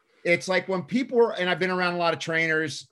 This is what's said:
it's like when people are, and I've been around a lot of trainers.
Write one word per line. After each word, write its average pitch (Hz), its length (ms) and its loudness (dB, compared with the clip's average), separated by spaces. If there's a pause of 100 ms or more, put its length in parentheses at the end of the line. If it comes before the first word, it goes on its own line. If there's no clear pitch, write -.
(240)
it's 175 220 2
like 180 220 0
when 185 140 -2
people 247 360 -2
are, 226 140 4
and 180 180 -2
I've 175 80 0
been 185 120 0
around 180 240 0
a 175 40 -4
lot 170 140 2
of 160 80 -4
trainers. 160 720 -2